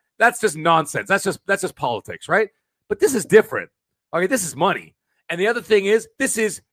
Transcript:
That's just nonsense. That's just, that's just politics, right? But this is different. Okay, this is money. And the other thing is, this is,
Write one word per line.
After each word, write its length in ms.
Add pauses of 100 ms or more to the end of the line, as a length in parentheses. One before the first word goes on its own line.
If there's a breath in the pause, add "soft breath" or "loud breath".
(200)
That's 200
just 160
nonsense. 540
That's 140
just, 220
that's 180
just 120
politics, 540
right? 200 (380)
But 120
this 140
is 120
different. 440 (440)
Okay, 140
this 180
is 100
money. 400 (340)
And 100
the 80
other 140
thing 240
is, 220 (120)
this 180
is, 240 (120)